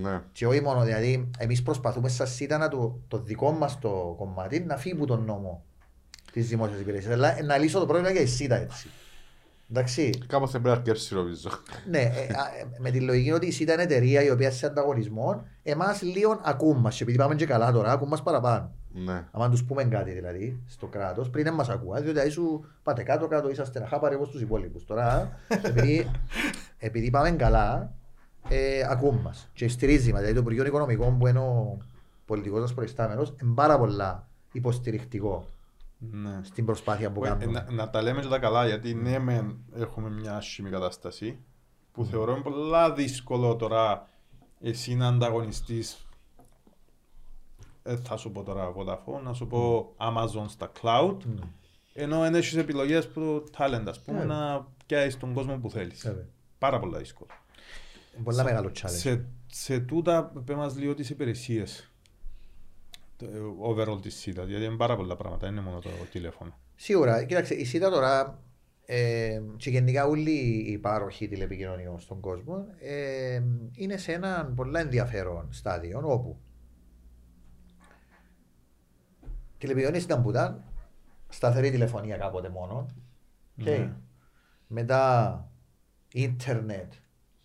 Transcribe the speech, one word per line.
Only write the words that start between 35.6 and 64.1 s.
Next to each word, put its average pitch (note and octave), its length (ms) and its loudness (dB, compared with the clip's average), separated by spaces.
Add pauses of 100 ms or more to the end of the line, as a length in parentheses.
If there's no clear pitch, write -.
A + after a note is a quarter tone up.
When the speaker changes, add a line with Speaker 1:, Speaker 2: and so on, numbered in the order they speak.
Speaker 3:
Ναι. G#2 440 -8
Speaker 2:
στην A2+ 220 -6
προσπάθεια G#2+ 460 -2
που G2+ 100 -4
Speaker 3:
喂, G#2+ 80 0
Speaker 2:
κάνουμε. G#2+ 160 0 (140)
Speaker 3:
ε, A#2+ 60 -6
να, B2 100 -8
να A2 160 -4
τα A2 120 0
λέμε B2+ 180 0
και C3+ 80 -6
τα C3 100 0
καλά, A#2+ 280 4
γιατί A2+ 280 -2
ναι, B2 240 0
μεν B2 380 0 (200)
έχουμε A2 340 -6
μια G#2+ 260 -6
άσχημη G2+ 340 -8
κατάσταση, F#2 680 -6 (540)
που - 100 -8
Speaker 2:
Μμμ. G2+ 80 -2
Speaker 3:
θεωρώ A2+ 220 0
είναι C3+ 100 -2
πολλά D#3 500 4
δύσκολο B2 640 0
τώρα A2 520 2 (520)
εσύ A#2+ 340 -4
να B2 140 2
ανταγωνιστείς, A#2 960 0 (1800)
ε, B2 140 -4
θα A#2+ 200 -6
σου A2 160 -10
πω G2 100 -10
τώρα F#2+ 340 -6
Vodafone, F#2+ 480 -6
να B2 80 -6
σου A#2+ 140 -6
πω A#2+ 540 2
Speaker 2:
Μμμ. A2+ 180 0
Speaker 3:
Amazon G#2+ 300 -2
στα - 240 -10 (100)
cloud, C#3 340 4 (100)
Speaker 2:
Μμμ. A2 120 -4 (560)
Speaker 3:
ενώ D3+ 300 0
εν E3 100 2
έχεις E3 220 2
επιλογές D#3 520 2
που D#3 360 -2 (140)
talent, C3 300 2
ας - 120 -10
πούμε, - 180 -6
Speaker 2:
Βέβαια. D3+ 180 -2
Speaker 3:
να C#3+ 300 -4 (200)
πιάσεις C#3 320 2
τον B2+ 160 -6
κόσμο C3+ 240 -2
που A#2 120 -4
θέλεις. F2+ 340 -8
Speaker 2:
Βέβαια. F#2+ 200 -6 (340)
Speaker 3:
Πάρα C3 200 2
πολλά F2+ 200 -6
δύσκολο. - 320 -16 (920)
Speaker 2:
Πολλά A#2 140 0
Speaker 3:
Σε, C3 60 4
Speaker 2:
μεγάλο A2 300 0
challenge. - 140 -8
Speaker 3:
σε, A#2+ 360 -2 (220)
σε - 340 -4
τούτα, D#3+ 520 2 (120)
πέ C#3+ 100 -4
μας C#3+ 220 -4
λίγο C#3+ 180 -2
τις C#3+ 160 -8
υπηρεσίες. A#2 800 -4 (1300)
Ε, G#2+ 60 -12 (400)
overall G#2+ 340 0
της G#2 120 -10